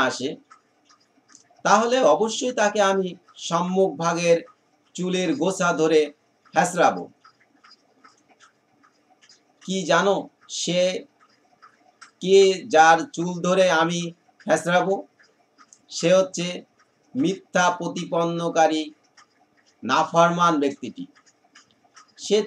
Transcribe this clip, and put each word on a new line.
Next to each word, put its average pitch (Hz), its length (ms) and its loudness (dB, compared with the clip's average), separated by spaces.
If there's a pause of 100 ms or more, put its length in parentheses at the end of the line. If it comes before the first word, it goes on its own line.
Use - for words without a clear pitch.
আসে, 127 200 -8 (1400)
তাহলে 233 300 2 (180)
অবশ্যই 226 460 -4
তাকে 208 200 0 (100)
আমি 190 180 -2 (400)
সম্মুখ 180 420 0 (120)
ভাগের 170 360 2 (580)
চুলের 180 340 -4 (100)
গোছা 185 280 -2 (120)
ধরে 160 200 4 (540)
হেঁচড়াবো। 185 500 0 (2500)
কি 185 140 -6 (140)
জানো 185 260 2 (440)
সে 180 200 -2 (1400)
কে, 196 180 6 (340)
যার 160 240 8 (160)
চুল 175 180 -6 (140)
ধরে 185 200 4 (160)
আমি 175 180 -2 (460)
হেঁচড়াবো? 175 480 0 (1000)
সে 165 120 -2 (100)
হচ্ছে 185 280 -2 (680)
মিথ্যা 180 500 -2 (140)
প্রতিপন্নকারী 170 1040 -2 (1000)
নাফরমান 170 800 2
ব্যক্তিটি। 113 420 -6 (1200)
সে 202 220 0